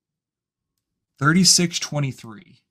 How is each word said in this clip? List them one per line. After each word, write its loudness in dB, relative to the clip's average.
Thirty-six 2
twenty-three. -10